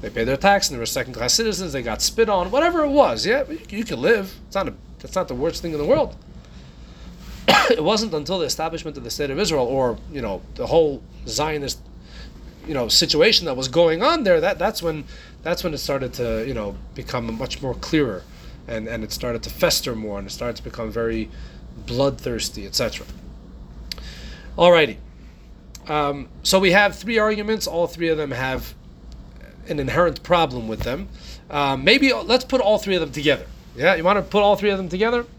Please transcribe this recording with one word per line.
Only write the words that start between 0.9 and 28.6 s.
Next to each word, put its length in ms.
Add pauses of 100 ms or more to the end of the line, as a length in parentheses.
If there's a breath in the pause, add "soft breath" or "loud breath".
citizens. 400
They 100
got 200
spit 260
on, 220
whatever 340
it 60
was. 360
Yeah, 220
you, 200
you 160
can 160
live. 340 (120)
It's 80
not 140
a, 60 (240)
that's 160
not 140
the 60
worst 280
thing 100
in 60
the 60
world. 320 (1300 loud breath)
<coughs> 240
It 140
wasn't 300
until 240
the 80
establishment 500
of 80
the 60
State 200
of 80
Israel, 280
or, 320 (120)
you 120
know, 180 (140)
the 120
whole 360 (240)
Zionist, 520 (880 loud breath)
you 80
know, 140
situation 560
that 120
was 120
going 340
on 220
there, 160
that, 180
that's 240
when, 220 (380 loud breath)
that's 200
when 120
it 40
started 360
to, 320
you 80
know, 220 (180)
become 420
much 240
more 140
clearer, 480 (440 loud breath)
and, 220
and 160
it 80
started 300
to 80
fester 440
more, 240
and 80
it 40
started 260
to 60
become 280
very 380 (580 loud breath)
bloodthirsty, 800
et 80
cetera. 320 (1500 loud breath)
Alrighty. 400 (920 loud breath)
Um, 400 (140)
so 160
we 140
have 240
three 220
arguments. 480
All 200
three 220
of 100
them 120
have 440 (960)